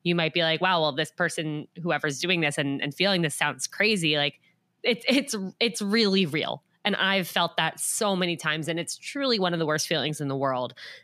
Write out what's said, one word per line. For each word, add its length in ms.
you 100
might 220
be 80
like, 180
"Wow, 200
well, 100
this 200
person, 560
whoever's 380
doing 220
this 180
and, 200
and 140
feeling 300
this 100
sounds 320
crazy." 520
Like, 220
it's, 260
it's, 260
it's 220
really 440
real. 380
And 100
I've 320
felt 300
that 220
so 360
many 220
times, 320
and 100
it's 180
truly 400
one 140
of 80
the 60
worst 220
feelings 340
in 80
the 80
world. 360